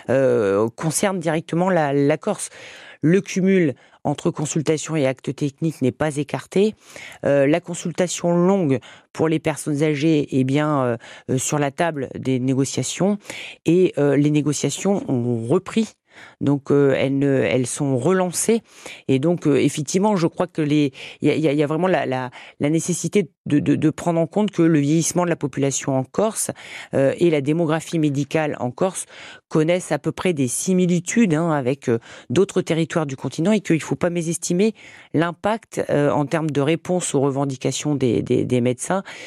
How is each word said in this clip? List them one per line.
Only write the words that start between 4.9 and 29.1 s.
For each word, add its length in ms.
et 120
acte 280
technique 460
n'est 100
pas 260
écarté. 580
Euh, 220
la 140
consultation 720
longue 480
pour 160
les 120
personnes 420
âgées 580
est 40
bien, 400
euh, 140
euh, 80
sur 180
la 140
table 420
des 260
négociations 800
et, 320
euh, 180
les 140
négociations 800
ont 400
repris. 460
Donc, 280
euh, 280
elles 200
ne, 100
elles 400
sont 300
relancées. 640
Et 120
donc, 280
euh, 80
effectivement, 640
je 100
crois 200
que 140
les, 300
il 80
y 20
a, 40
il 60
y 60
a, 60
il 40
y 60
a 40
vraiment 200
la, 180
la, 240
la 100
nécessité 600
de, 140
de, 160
de 140
prendre 300
en 80
compte 240
que 100
le 180
vieillissement 440
de 60
la 80
population 600
en 60
Corse, 480
euh, 260
et 100
la 100
démographie 600
médicale 600
en 100
Corse 360